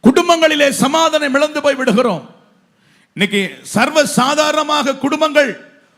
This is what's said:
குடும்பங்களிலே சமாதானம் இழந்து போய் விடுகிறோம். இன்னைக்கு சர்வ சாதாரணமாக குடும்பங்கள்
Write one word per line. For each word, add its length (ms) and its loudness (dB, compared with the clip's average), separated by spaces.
குடும்பங்களிலே 640 4
சமாதானம் 640 0
இழந்து 280 0
போய் 140 0
விடுகிறோம். 600 -2
இன்னைக்கு 500 -2
சர்வ 420 0
சாதாரணமாக 880 -2
குடும்பங்கள் 760 -2